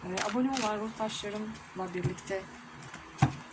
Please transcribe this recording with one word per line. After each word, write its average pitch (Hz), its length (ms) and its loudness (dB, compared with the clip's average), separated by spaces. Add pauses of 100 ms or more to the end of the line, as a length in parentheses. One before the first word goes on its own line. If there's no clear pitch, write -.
e, 185 260 0
abone 254 200 6
olan 214 300 2
ruhtaşlarımla 214 1120 -4
birlikte 185 480 0 (1120)